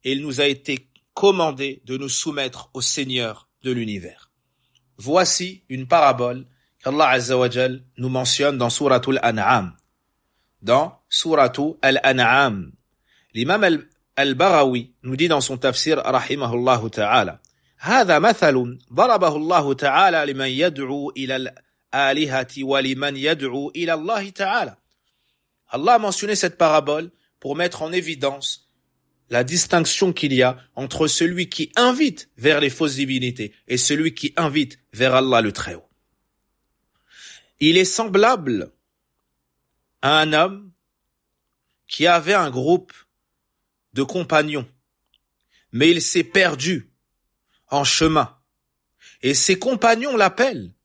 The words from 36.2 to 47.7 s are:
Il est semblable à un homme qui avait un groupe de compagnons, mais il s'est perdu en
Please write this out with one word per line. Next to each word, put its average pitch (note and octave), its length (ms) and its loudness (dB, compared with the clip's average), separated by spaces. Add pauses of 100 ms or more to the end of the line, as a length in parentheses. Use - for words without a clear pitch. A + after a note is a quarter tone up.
Il D#3+ 180 4
est F3+ 80 6
semblable G3 840 0 (1300)
à D3+ 180 2
un D#3 120 0
homme G3 380 0 (1160)
qui - 180 0
avait E3+ 280 4
un E3+ 160 2
groupe C#3 420 0 (1000)
de C3+ 120 -2
compagnons, D3+ 640 -2 (1040)
mais C#3+ 180 4
il E3+ 100 2
s'est - 220 0
perdu D#3+ 640 -2 (800)
en C#3+ 160 -2